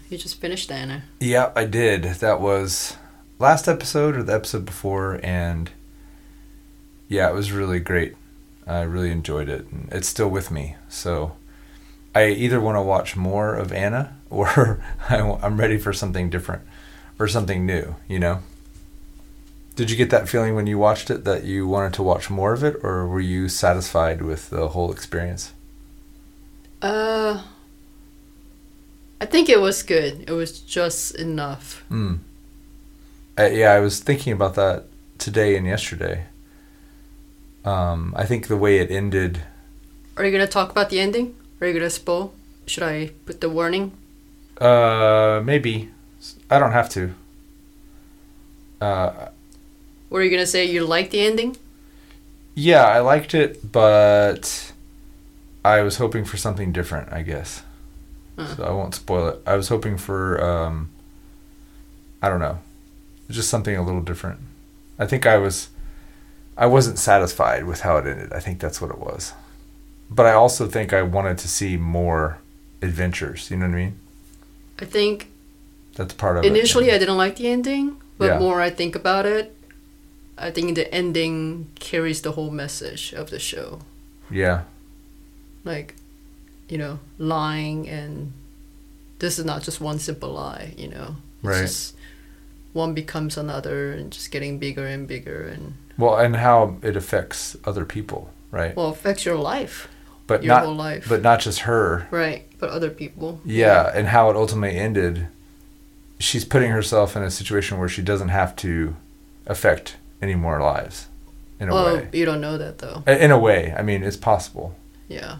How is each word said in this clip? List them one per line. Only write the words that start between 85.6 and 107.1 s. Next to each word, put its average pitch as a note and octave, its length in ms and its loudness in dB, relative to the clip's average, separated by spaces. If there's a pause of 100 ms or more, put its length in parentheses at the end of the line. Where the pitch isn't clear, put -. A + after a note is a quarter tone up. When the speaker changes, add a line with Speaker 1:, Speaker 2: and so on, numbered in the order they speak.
Speaker 1:
Like, D#3 320 -10 (720)
you D#3+ 100 -8
know, D3 220 -8 (200)
lying, D#3 680 -4
and D3 460 -12 (840)
this F3 180 -4
is E3 80 -6
not D3+ 160 -6
just - 180 -10
one D3+ 200 -6
simple D3 340 -10
lie, C#3+ 420 -12
you - 120 -14
know? - 300 -14 (220)
It's G2+ 80 -8
Speaker 2:
Right. F#2 140 0
Speaker 1:
just - 320 -6 (800)
one D#3+ 200 -2
becomes D#3 440 -6
another C#3+ 540 -6
and C#3+ 200 -12
just - 200 -14
getting C#3+ 260 -8
bigger C#3 300 -8
and C3+ 200 -10
bigger - 360 -12
and - 320 -14 (220)
Speaker 2:
Well, A2+ 200 6
and A#2 200 4
how A2+ 440 6
it G#2+ 160 -2
affects - 580 -6 (100)
other G2 200 -4
people, - 460 -10 (180)
right? E2+ 260 -4
Speaker 1:
Well, E3+ 140 -2
it D#3 40 -6
affects G3 320 -4
your F3 120 0
life. F#3 500 -6 (380)
Speaker 2:
But A2 160 0
Speaker 1:
Your A#2+ 140 6
Speaker 2:
not, - 100 6
Speaker 1:
whole D#3 80 -4
life. D#3 340 -8
Speaker 2:
but A2 140 2
not A#2 200 6
just G2+ 180 -4
her. G2 500 0
Speaker 1:
Right, D#3+ 380 -4 (100)
but - 140 -6
other E3 180 -4
people. D#3 560 -12
Speaker 2:
Yeah, G#2+ 480 6
and G#2 140 0
how A#2 240 6
it G2+ 40 4
ultimately G#2 440 0
ended, F2 480 0 (920)
she's - 280 -2
putting B2 260 2
herself G#2 440 2